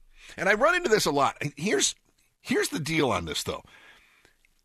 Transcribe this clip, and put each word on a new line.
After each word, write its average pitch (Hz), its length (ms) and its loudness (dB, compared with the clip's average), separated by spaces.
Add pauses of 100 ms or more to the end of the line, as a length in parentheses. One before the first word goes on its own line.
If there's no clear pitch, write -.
(360)
And 180 140 0
I 208 40 4
run 285 220 4
into 349 140 -2
this 208 160 4
a 170 60 2
lot. 135 300 0 (140)
Here's, - 400 -2 (460)
here's 370 280 -2
the 269 100 -6
deal 147 300 0
on 92 160 0
this, 76 180 -6
though. 78 200 -8 (1000)